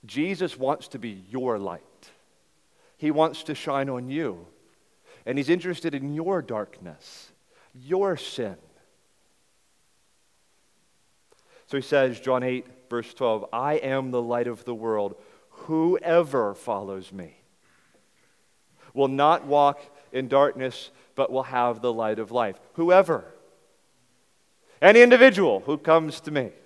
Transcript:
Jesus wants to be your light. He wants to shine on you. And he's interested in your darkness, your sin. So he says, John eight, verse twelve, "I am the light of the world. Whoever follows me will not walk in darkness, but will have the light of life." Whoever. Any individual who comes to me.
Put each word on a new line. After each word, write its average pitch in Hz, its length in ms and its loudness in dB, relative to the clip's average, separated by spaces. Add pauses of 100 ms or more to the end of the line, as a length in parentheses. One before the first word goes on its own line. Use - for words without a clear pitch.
Jesus 156 540 -6
wants 135 300 -4
to - 100 -16
be 104 320 -14
your 123 300 -4
light. 87 240 -10 (1120)
He 156 160 -4
wants 151 320 0
to 151 120 -8
shine 139 340 -4
on 123 200 -8
you. 120 380 -8 (760)
And 127 120 -4
he's 139 120 -6
interested 175 460 -4
in 139 180 -8
your 165 280 -4
darkness, - 920 -12 (420)
your 170 440 -4
sin. 104 400 -10 (3000)
So 139 100 -6
he 135 40 -4
says, 131 380 0
John 127 240 -2
eight, 127 220 -4 (240)
verse 120 240 -8
twelve, 110 400 -2
"I 135 220 -2
am 135 360 -4
the 123 100 -2
light 120 260 -4
of 117 180 -10
the 123 100 -8
world. 107 400 -4 (340)
Whoever 160 1040 0
follows 98 600 -8
me 87 240 -18 (1600)
will 135 140 0
not 143 380 2
walk 143 340 2 (320)
in 131 160 -6
darkness, 131 640 0 (240)
but - 160 -2
will 131 120 -4
have 123 380 -2
the 120 120 -2
light 110 260 -4
of 107 120 -10
life." 113 280 -4 (140)
Whoever. 170 600 2 (1500)
Any 214 200 10
individual 220 600 8
who 143 160 -4
comes 160 440 2
to 151 100 -10
me. 131 200 -4 (140)